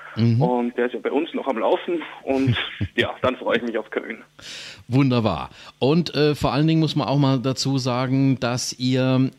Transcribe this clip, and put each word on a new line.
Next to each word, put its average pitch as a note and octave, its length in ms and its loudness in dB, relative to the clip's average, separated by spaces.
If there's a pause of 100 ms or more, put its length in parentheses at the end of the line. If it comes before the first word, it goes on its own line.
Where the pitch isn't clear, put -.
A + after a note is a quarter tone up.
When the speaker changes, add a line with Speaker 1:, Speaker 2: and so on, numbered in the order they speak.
(160)
Speaker 1:
Mhm. A#2 260 4
Speaker 2:
Und B2 360 0
der A#2+ 80 0
ist B2 80 -6
ja A2+ 60 -6
bei - 120 -4
uns D#3+ 220 -2
noch - 120 -4
am B2 120 -2
Laufen. D#3+ 440 -2 (220)
Und C3+ 320 2 (200)
Speaker 1:
<laughs> - 200 -6
Speaker 2:
ja, - 140 0 (120)
dann B2+ 140 0
freue A2 220 -2
ich A#2+ 40 -4
mich A#2 160 -4
auf - 120 -10
Köln. - 280 -8 (680)
Speaker 1:
Wunderbar. A2+ 640 2 (280)
Und, D3 360 2
äh, D3 200 2
vor C3+ 180 0
allen C#3+ 140 2
Dingen D#3+ 140 4
muss D#3 160 0
man C3+ 120 0
auch C#3 100 2
mal C3+ 200 4
dazu C3+ 400 -2
sagen, C3 640 0
dass B2 380 -4
ihr C3 600 2